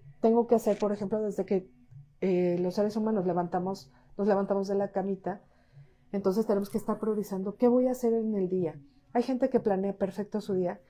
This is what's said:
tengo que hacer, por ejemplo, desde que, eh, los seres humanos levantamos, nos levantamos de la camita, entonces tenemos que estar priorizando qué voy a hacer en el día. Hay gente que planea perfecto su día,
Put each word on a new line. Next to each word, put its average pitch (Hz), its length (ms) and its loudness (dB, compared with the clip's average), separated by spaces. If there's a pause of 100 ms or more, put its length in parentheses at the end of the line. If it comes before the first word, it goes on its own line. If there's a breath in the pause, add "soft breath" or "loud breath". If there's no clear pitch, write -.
(200)
tengo 233 280 4
que 240 80 6
hacer, 214 220 2
por 208 140 0
ejemplo, 208 300 -2
desde 196 240 -4
que, 190 240 -2 (500)
eh, 180 400 2
los 180 160 -2
seres 214 220 0
humanos 214 280 0
levantamos, 180 640 -2 (280 soft breath)
nos 202 100 0
levantamos 196 400 2
de 202 80 -2
la 196 160 0
camita, 190 480 -4 (720 soft breath)
entonces 196 340 0
tenemos 202 240 0
que - 80 -6
estar 208 220 -4
priorizando 202 560 -4
qué 247 140 4
voy 254 180 4
a 254 40 0
hacer 240 220 0
en 220 220 0
el 185 140 0
día. 180 260 -2 (380)
Hay 247 100 2
gente 262 260 0
que 247 100 2
planea 196 340 0
perfecto 202 480 -4
su 208 140 -6
día, 185 240 -2 (100)